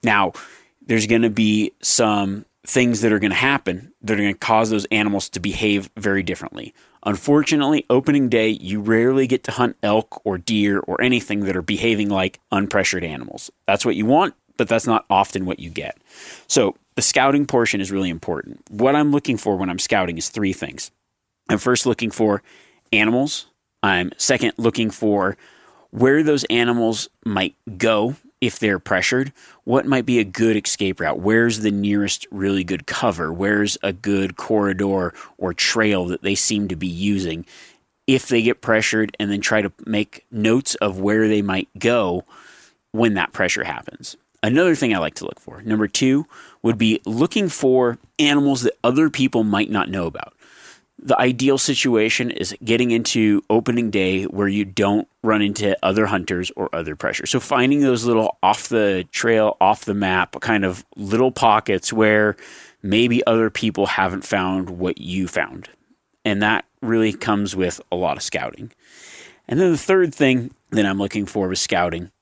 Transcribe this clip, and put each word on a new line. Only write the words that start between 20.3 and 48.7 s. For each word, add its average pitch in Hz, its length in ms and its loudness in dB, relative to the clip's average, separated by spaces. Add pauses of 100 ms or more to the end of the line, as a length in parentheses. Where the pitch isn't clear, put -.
things. - 400 -10 (560)
I'm 107 100 2
first 123 280 0
looking 117 260 -2
for 104 300 0 (500)
animals. 117 540 0 (360)
I'm 90 340 0
second 120 400 0
looking 113 340 0
for 101 460 0 (540)
where 135 340 4
those 147 200 2
animals 117 640 0 (160)
might 95 300 -2 (240)
go 113 380 0 (240)
if 120 180 -2
they're 101 220 0
pressured. 127 520 -2 (300)
What 127 240 0
might 131 180 0
be 123 140 2
a 110 60 2
good 110 320 0
escape 98 440 -4
route? 78 200 -2
Where's 110 400 2
the 107 100 0
nearest 101 640 -2
really 98 320 -2
good 87 220 -6
cover? 82 460 -2
Where's 101 480 0
a 98 120 -4
good 95 440 -2
corridor 98 800 -2 (240)
or 90 160 -4
trail 101 520 0
that 90 160 -6
they 101 120 0
seem 104 340 -2
to 90 80 -6
be 87 120 -6
using 90 580 -4 (600)
if 131 180 2
they 117 160 2
get 113 180 0
pressured? 110 600 0
And 104 100 -2
then 101 100 -2
try 110 220 0
to 98 100 -4 (140)
make - 460 -4
notes 113 440 0
of 95 220 -2
where 107 300 2
they 107 140 2
might 95 260 -2 (100)
go 95 460 0 (640)
when 110 240 2
that 90 180 -2
pressure 87 320 -2
happens. - 520 -12 (260)
Another 156 320 2
thing 131 180 0
I 95 60 0
like 78 160 -4
to - 100 -12
look - 160 -12
for, - 220 -18
number 107 240 0
two, 135 400 2 (340)
would 113 160 2
be 110 300 2
looking 131 420 0
for 127 500 2 (200)
animals 143 440 2
that 113 200 0